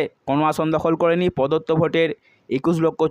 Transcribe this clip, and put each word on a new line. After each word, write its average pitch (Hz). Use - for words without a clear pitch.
কোনো 139
আসন 156
দখল 160
করেনি। 170
প্রদত্ত 160
ভোটের 160
একুশ 160
লক্ষ 160